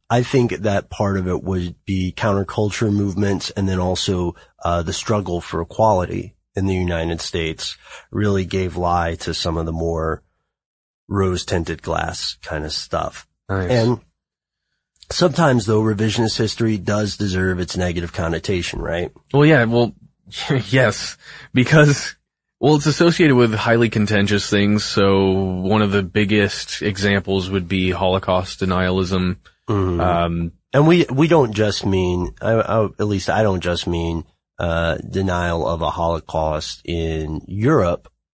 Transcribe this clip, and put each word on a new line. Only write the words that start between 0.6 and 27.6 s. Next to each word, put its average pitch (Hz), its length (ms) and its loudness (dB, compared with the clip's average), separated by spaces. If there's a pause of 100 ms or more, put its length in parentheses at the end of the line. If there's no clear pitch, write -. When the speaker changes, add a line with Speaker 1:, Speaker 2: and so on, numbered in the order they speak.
Speaker 1:
part 98 280 -2
of 92 100 -2
it 90 160 -2
would 87 320 -4 (100)
be 92 300 -2
counterculture 104 760 -2
movements 101 600 0
and 98 160 -2
then 95 100 -2
also, 90 580 -2 (280)
uh, 85 200 0
the 82 100 -4
struggle 90 480 -2
for - 180 -6
equality 92 760 -2 (220)
in 98 100 -2
the 95 100 0
United 85 440 -2
States 80 560 -6 (340)
really 98 360 0
gave 90 320 -2
lie 87 380 0
to 82 180 -6
some 82 240 -2
of 82 80 -2
the 82 80 -4
more 82 500 -2 (880)
rose-tinted 90 720 -2
glass 80 600 -6
kind 76 220 -8
of 76 80 -8
stuff. - 560 -8 (220)
Speaker 2:
Nice. 95 200 -2
Speaker 1:
And 120 300 2 (1120)
sometimes, 147 540 2
though, 107 160 4
revisionist 107 560 0
history 110 400 0
does 104 400 -2
deserve 92 420 -2
its 90 180 -6
negative 87 360 -4
connotation, 82 680 -4
right? 82 300 -6 (220)
Speaker 2:
Well, 143 120 6
yeah, 147 200 6
well, 117 280 2 (340)
<laughs> - 420 -4
yes, 127 480 0 (360)
because, 143 640 4 (440)
well, 151 160 4
it's 147 120 0
associated 160 480 4
with 120 180 6
highly 117 360 2
contentious 104 600 2
things, 104 340 2
so 98 480 2
one 95 500 0
of 101 100 2
the 101 120 2
biggest 101 800 0
examples 95 680 0
would 95 180 -2